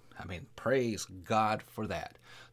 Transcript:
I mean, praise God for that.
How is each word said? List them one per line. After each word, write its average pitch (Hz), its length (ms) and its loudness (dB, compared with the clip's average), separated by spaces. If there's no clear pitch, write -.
I - 60 -10
mean, 90 220 -8
praise 120 500 2
God 110 360 4
for - 260 -8
that. 87 300 -6